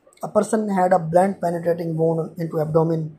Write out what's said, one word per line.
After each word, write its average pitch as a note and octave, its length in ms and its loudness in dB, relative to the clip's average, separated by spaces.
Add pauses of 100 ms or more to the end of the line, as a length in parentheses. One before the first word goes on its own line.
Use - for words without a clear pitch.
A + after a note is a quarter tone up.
(240)
A - 40 -6
person G#3+ 420 0
had F#3 240 2
a F#3 60 4
blunt F3 420 2
penetrating E3+ 560 -2
wound D#3+ 420 -2
into E3 220 -4
abdomen। D#3+ 580 0